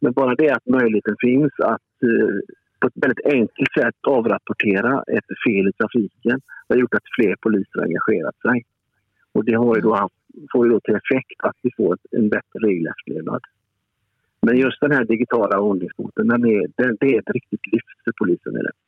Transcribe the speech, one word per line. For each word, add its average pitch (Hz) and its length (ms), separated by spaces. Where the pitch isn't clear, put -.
Men 151 120
bara 127 220
det 156 160
att 120 160
möjligheten 113 540
finns 131 380
att, - 320
eh, 110 360
på - 60
ett - 160
väldigt - 220
enkelt 131 520
sätt 120 200
avrapportera 110 760
ett - 120
fel 98 220
i 98 40
trafiken. 113 640
Det 117 80
har 123 60
gjort 120 140
att - 220
fler 101 180
poliser 104 320
har 87 80
engagerat 82 500
sig. - 180
Och 110 100
det 117 100
har 117 220
ju 104 60
då 110 120
haft, 98 200
får 120 140
ju 117 60
då 104 80
till 110 140
effekt - 440
att - 140
vi - 140
får 92 180
ett, - 160
en 107 180
bättre 104 300
regelefterlevnad. - 760
Men 117 100
just 127 240
den 147 120
här 131 120
digitala 110 560
ordningsboten, 104 680
den 120 160
är, 104 220
den, 123 240
det 139 140
är 110 40
ett - 160
riktigt - 380
lyft - 320
för 117 140
polisen 87 380
i - 60
det. - 100